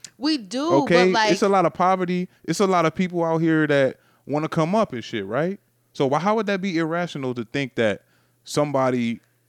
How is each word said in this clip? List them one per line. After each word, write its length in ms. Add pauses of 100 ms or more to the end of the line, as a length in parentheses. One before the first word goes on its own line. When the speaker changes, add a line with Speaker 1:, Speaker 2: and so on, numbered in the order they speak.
(180)
Speaker 1:
We 200
do, 340 (120)
Speaker 2:
Okay, 220
Speaker 1:
but, 80
like, 180
Speaker 2:
it's 100
a 80
lot 160
of 80
poverty. 540 (180)
It's 160
a 60
lot 180
of 100
people 300
out 140
here 280
that 300 (300)
wanna 220
come 260
up 180
and 100
shit, 220
right? 340 (340)
So 140
why, 120
how 160
would 120
that 140
be 160
irrational 580
to 100
think 300
that 280 (400)
somebody 760 (300)